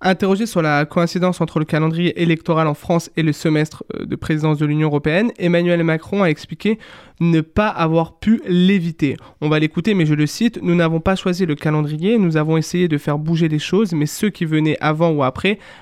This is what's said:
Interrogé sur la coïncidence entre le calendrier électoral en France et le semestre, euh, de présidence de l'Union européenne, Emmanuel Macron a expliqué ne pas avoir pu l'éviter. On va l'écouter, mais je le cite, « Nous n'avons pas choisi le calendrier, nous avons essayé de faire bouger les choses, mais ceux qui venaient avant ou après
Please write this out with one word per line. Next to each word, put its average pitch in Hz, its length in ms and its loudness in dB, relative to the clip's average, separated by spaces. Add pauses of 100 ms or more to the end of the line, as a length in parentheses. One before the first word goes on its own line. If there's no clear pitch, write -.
Interrogé 190 440 0
sur 170 160 -2
la 151 220 2
coïncidence 175 560 0
entre 160 180 -2
le 156 60 0
calendrier 160 540 0
électoral 160 460 0
en 147 80 0
France - 440 -4
et 165 40 0
le 156 120 2
semestre, 156 500 -2 (100)
euh, - 140 -8
de - 80 -6
présidence 156 420 0
de 151 80 -2
l'Union 151 220 0
européenne, 156 500 0
Emmanuel 175 460 2
Macron 165 400 0
a - 20 4
expliqué 175 540 -2 (400)
ne 165 220 4
pas 208 260 0
avoir 165 500 0
pu 220 300 2
l'éviter. 175 680 2 (260)
On 151 80 0
va 156 100 2
l'écouter, 165 340 0
mais 170 140 2
je 151 80 2
le 151 100 2
cite, « 226 380 -2
Nous 175 100 2
n'avons 165 280 2
pas 190 140 0
choisi 180 300 -2
le 147 80 0
calendrier, 156 640 0
nous 170 180 2
avons 156 220 0
essayé 180 300 0
de 151 100 0
faire 147 220 -4
bouger 160 280 0
les 151 120 -2
choses, 180 340 0
mais 151 140 0
ceux - 240 -2
qui - 140 -6
venaient 156 360 0
avant 156 300 2
ou 147 100 0
après 185 380 -2 (220)